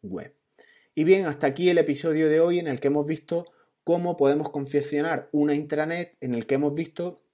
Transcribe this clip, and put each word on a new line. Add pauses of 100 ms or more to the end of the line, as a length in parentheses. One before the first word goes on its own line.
web. (600)
Y
bien,
hasta
aquí
el
episodio
de
hoy
en
el
que
hemos
visto (380)
cómo
podemos
confeccionar
una
intranet,
en
el
que
hemos
visto (120)